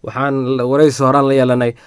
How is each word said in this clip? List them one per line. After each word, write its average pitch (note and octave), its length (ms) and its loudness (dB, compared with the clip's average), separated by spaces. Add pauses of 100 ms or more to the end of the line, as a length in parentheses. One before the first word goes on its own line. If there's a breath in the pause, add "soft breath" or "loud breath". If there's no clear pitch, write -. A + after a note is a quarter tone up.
Waxaan C3 540 -4
la, B2 100 -2
wareysi C#3 360 2
horaan C3+ 260 2
la C3+ 60 0
yeelanay B2 400 0 (120)